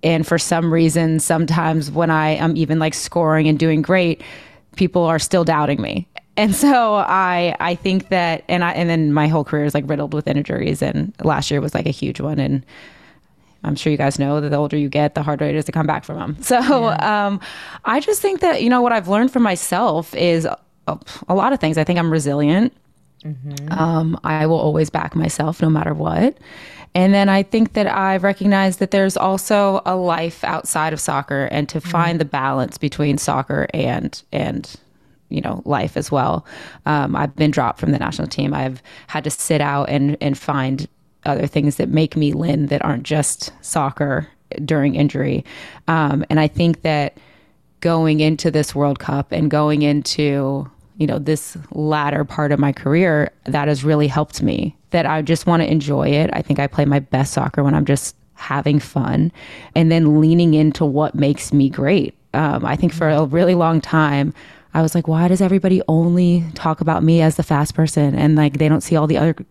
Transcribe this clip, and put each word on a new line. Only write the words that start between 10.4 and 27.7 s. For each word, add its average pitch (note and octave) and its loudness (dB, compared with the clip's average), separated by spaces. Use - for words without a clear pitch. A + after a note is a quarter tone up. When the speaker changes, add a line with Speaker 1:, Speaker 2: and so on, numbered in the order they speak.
Speaker 1:
and D3 -4
last D3 0
year C#3+ 0
was, D3+ -4
like, - -2
a D3+ -2
huge - -6
one. D3 -4
And C#3 -2
I'm D3 -4
sure D#3 -2
you D3 0
guys C#3 -2
know C#3+ 0
that D3 -4
the D3 -2
older D3 -2
you D3 -2
get, D3 0
the D3+ -2
harder D3 -2
it D3 -2
is D3+ -2
to - -10
come D#3+ -2
back - -2
from D#3 -12
'em. C#3+ -8
So, - 2
Speaker 2:
Yeah. A3+ 0
Speaker 1:
um, G3+ -4
I A#3 0
just G#4 -2
think G4 -2
that, E4+ 2
you A#3 2
know, B3 4
what A#3+ 2
I've G3+ -2
learned A3 2
for B3+ 2
myself F3+ 0
is E3+ 2
a, - -4
a F3+ 0
lot G3+ 2
of B3+ -2
things. D#3 0
I D#3 2
think F3 0
I'm E3+ 0
resilient. D3+ 2
Speaker 2:
Mm-hmm. C#3+ -10
Speaker 1:
Um, D#3+ 0
I D#3 -2
will D#3+ 2
always D3+ 0
back D#3+ -4
myself D#3+ -2
no E3 2
matter D#3 0
what. D#3+ 0
And F#3+ 4
then G3 4
I G3 2
think A3 0